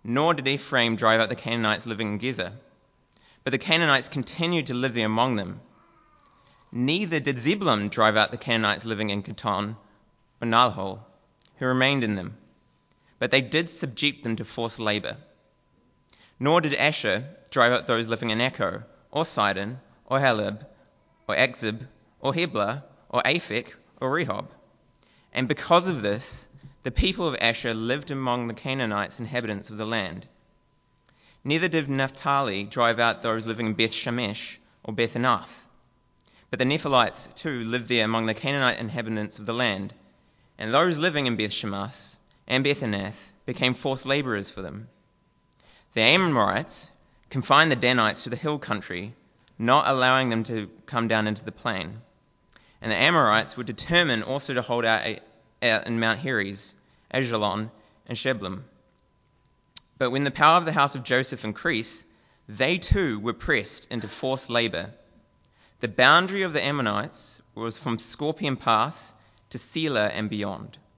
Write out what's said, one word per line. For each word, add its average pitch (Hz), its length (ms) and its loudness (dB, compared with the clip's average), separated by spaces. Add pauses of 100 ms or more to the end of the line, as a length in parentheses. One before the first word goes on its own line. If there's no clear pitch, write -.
Nor 143 320 2
did 139 140 -2
Ephraim 127 480 2
drive 113 240 6
out 110 80 4
the 123 80 -4
Canaanites 110 500 0
living 107 280 -4
in 104 60 -6
Gezer, 107 340 -4 (880)
but - 80 -2
the 139 60 0
Canaanites 156 500 2
continued 165 600 -2
to 123 60 -4
live 123 200 -2
there 113 120 0
among 113 300 2
them. 95 240 -6 (1120)
Neither 160 480 0
did 135 180 -2
Zebulun 123 520 2
drive 110 260 4
out 107 160 4
the - 60 -8
Canaanites 110 480 0
living 107 240 -4
in 101 120 -4
Katon 104 540 -4 (680)
or 117 60 -2
Nahal, 104 540 2 (560)
who 131 80 -6
remained 127 400 2
in 107 100 0
them, 95 220 -10 (840)
but 123 100 -2
they 135 120 4
did 160 280 -2
subject 139 540 -4
them 113 140 -2
to 113 80 -8
forced 113 340 -6
labor. 104 380 -2 (1200)
Nor 156 220 4
did 147 140 0
Asher 123 500 0 (240)
drive 123 240 6
out - 140 0
those 117 200 2
living 113 220 -2
in 110 100 0
Akko, 113 460 -2 (260)
or 156 140 -2
Sidon, 104 560 -2 (240)
or 135 160 0
Heleb, 107 440 0 (640)
or 104 80 -2
Akzib, 120 500 -2 (340)
or 139 140 -2
Heblah, 135 500 -2 (260)
or 120 140 0
Aphek, 127 500 -2 (260)
or 131 120 0
Rehob. 135 360 -2 (840)
And 123 140 0
because 175 400 4
of 151 140 -2
this, 104 460 -4 (360)
the 127 80 -4
people 180 360 0
of 135 120 -2
Asher 113 340 0
lived 123 380 -2
among 123 360 -2
the 113 60 -6
Canaanites, 113 680 -4
inhabitants 110 500 -6
of 107 80 -12
the 107 80 -4
land. 95 420 -6 (1160)
Neither 160 240 2
did 151 220 0
Naphtali 135 760 0
drive 117 360 2
out 117 220 4
those 113 240 -2
living 113 220 -2
in 110 60 0
Beth 110 180 2
Shemesh 120 640 -4 (260)
or 110 100 -8
Beth 113 220 0
Anath. 120 340 2 (1000)
But 120 100 -6
the 127 60 2
Nephilites 135 680 2
too 131 280 -6
lived 113 240 -2
there 117 160 2
among 113 220 2
the 110 80 0
Canaanite 135 460 0
inhabitants 110 600 -6
of 107 60 -14
the 117 80 -4
land. 101 400 -2 (640)
And 110 160 -4
those 165 240 4
living 147 280 0
in 117 120 0
Beth 104 140 -2
Shemesh 104 640 -8 (300)
and 131 160 0
Beth 143 180 0
Anath 104 500 -4 (140)
became 127 280 -2
forced 135 320 -6
laborers 127 440 -2
for 95 120 -14
them. 95 260 -12 (1040)
The 113 80 0
Amorites 127 880 4 (380)
confined 143 420 4
the 127 40 4
Danites 117 480 2
to 131 60 -10
the 117 60 -4
hill 151 240 -4
country, 101 540 -8 (440)
not 123 300 4
allowing 131 420 4
them 113 140 0
to 110 260 -6 (160)
come 117 220 -2
down 107 200 2
into 107 160 -4
the 107 80 -10
plain. 104 500 -8 (800)
And 113 100 -4
the 101 40 0
Amorites 117 600 4
were 123 80 -8
determined 131 600 0
also 139 300 -6
to 123 80 0
hold 120 240 -2
out, 113 340 0 (420)
out 110 260 2
in 113 120 0
Mount 113 200 2
Heres, 104 560 -4 (380)
Ajalon, 110 580 -2 (360)
and 120 100 -8
Sheblim. 98 460 -4 (1300)
But 127 120 0
when 135 140 0
the 139 80 0
power 160 260 6
of 170 80 2
the 160 60 -2
house 143 240 2
of 127 80 -8
Joseph 131 420 0
increased, 113 580 -4 (460)
they 131 300 0
too 151 400 2
were 117 140 -2
pressed - 580 -2
into 113 160 -6
forced 131 420 -6
labor. 107 400 0 (880)
The 120 80 -4
boundary 170 540 6
of 175 120 -2
the 139 100 0
Ammonites 113 760 -2 (140)
was 113 240 -6
from 117 220 -4
Scorpion 147 560 -4
Pass 117 580 0 (380)
to 123 80 -10
Selah 139 480 0
and 107 220 -4
beyond. 101 480 -6 (200)